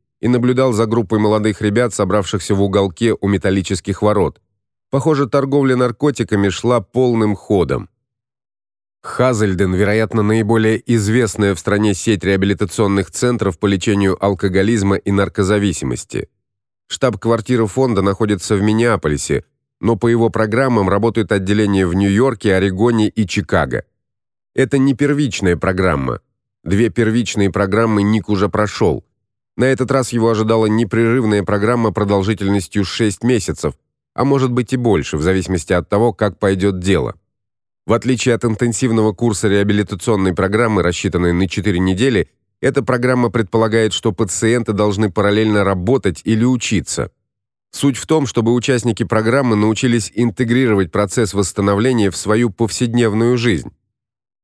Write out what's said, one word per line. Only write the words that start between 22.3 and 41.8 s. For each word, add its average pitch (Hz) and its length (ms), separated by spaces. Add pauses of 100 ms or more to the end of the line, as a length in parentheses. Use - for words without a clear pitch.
Орегоне 101 540
и 107 180
Чикаго. 78 580 (720)
Это 131 240
не 135 160
первичная 135 640
программа. 82 640 (440)
Две 101 240
первичные 110 640
программы 101 500
Ник 104 260
уже 101 200
прошел. 101 560 (520)
На 123 100
этот 131 260
раз 131 200
его 117 180
ожидала 110 360
непрерывная 110 800
программа 104 480
продолжительностью 101 920
шесть 104 380
месяцев, 107 520 (400)
а 120 100
может 135 260
быть 120 220
и 131 40
больше, 104 400
в 73 60
зависимости 92 500
от 87 160
того, 107 240
как 101 280
пойдет 98 400
дело. 87 340 (720)
В - 60
отличие 120 420
от 110 100
интенсивного 113 680
курса 110 360
реабилитационной 101 840
программы, 101 480
рассчитанной 87 500
на 90 160
четыре 90 300
недели, 95 500 (320)